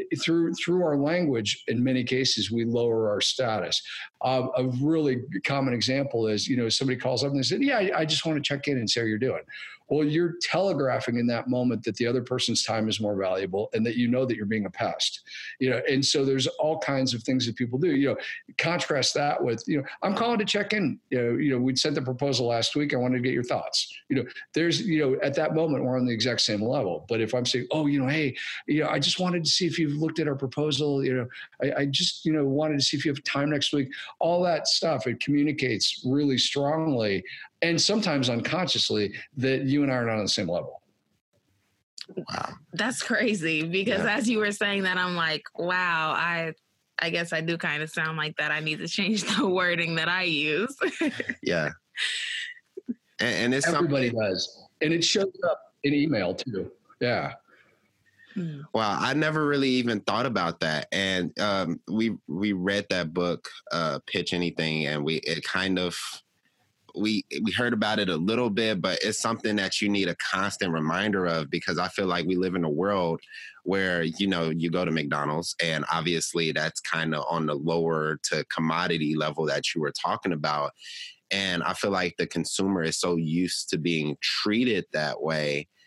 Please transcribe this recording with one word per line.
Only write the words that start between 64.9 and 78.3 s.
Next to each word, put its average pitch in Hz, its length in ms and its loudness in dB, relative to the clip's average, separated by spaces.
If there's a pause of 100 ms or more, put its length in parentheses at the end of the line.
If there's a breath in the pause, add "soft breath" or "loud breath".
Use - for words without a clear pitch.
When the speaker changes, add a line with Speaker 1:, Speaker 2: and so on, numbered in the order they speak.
Speaker 2:
we, 78 120 0
it 80 280 -4
kind 95 340 0
of, 90 180 -2 (1000)
we, 107 300 -2 (160)
we 107 100 -2
heard 120 220 0
about 107 240 0
it 101 120 2
a 90 60 0
little 110 360 0
bit, 110 280 0
but 90 240 -2
it's 107 160 0
something 113 360 -2
that 95 260 0
you 104 80 2
need 101 180 2
a 85 80 -2
constant 98 560 -2
reminder 90 540 0
of 82 240 0
because 82 300 -2
I 90 80 0
feel 98 180 -2
like 87 220 0
we 92 80 2
live 92 180 0
in 90 100 0
a 78 60 0
world 85 500 0 (440 loud breath)
where, 92 400 2
you 80 240 0
know, 85 240 0
you 82 180 0
go 90 160 0
to 85 60 0
McDonald's 76 680 -2
and 80 320 0
obviously 82 600 0
that's 76 300 -2
kinda 80 460 -2
on 82 200 0
the 73 80 -2
lower 80 720 0
to 76 200 -2